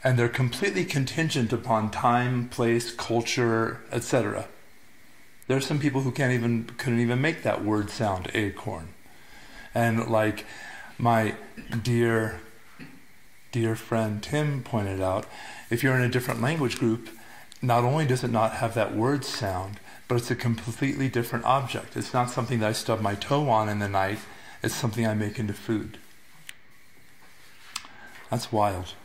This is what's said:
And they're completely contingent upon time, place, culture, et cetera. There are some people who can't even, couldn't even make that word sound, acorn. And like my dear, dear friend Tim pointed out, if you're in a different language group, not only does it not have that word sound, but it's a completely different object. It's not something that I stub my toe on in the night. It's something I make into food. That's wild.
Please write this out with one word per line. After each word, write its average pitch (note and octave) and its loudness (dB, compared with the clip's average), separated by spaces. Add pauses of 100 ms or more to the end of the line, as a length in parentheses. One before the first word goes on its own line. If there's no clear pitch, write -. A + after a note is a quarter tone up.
And B2+ 6
they're A#2+ 6
completely F3+ 0
contingent C#3 0
upon A2 2
time, B2 2
place, A#2 2
culture, A2+ 0 (100)
et A#2 -2
cetera. G#2 0 (1000)
There C3 2
are C3+ 2
some D3 0
people C3+ 2
who C3 0
can't B2+ 2
even, A#2 2 (120)
couldn't A#2+ 2
even A#2+ 2
make D#3+ 0
that G#2 0
word G#2 2
sound, F#2+ -2
acorn. G2 -4 (880)
And A#2 2
like G#2+ 2 (520)
my A2+ 4 (460)
dear, A2+ 2 (1120)
dear A2+ 2
friend A2 0
Tim C#3+ -2
pointed G2 -2
out, F#2+ 0 (440)
if B2 0
you're C3 4
in B2+ 4
a A#2+ 4
different A#2+ 0
language C3+ 0
group, A#2 0 (520)
not A#2+ 4
only D3 2
does B2+ 2
it A#2+ 0
not A2 4
have A2 -2
that A2 0
word B2+ 2
sound, F#2+ -4 (280)
but B2 0
it's A#2+ 0
a A#2+ 2
completely B2+ -2
different A#2 -2
object. B2 0
It's A2+ -6
not A#2+ 2
something A#2+ -2
that G#2+ 2
I A2 0
stub G#2+ 0
my G#2 0
toe C#3 0
on A2 4
in G#2 0
the G2+ 0
night. G2 0 (420)
It's A2+ -2
something A#2 0
I G#2+ 2
make G#2 -2
into G#2+ -2
food. - -4 (2250)
That's A#2 -2
wild. G2 2 (120)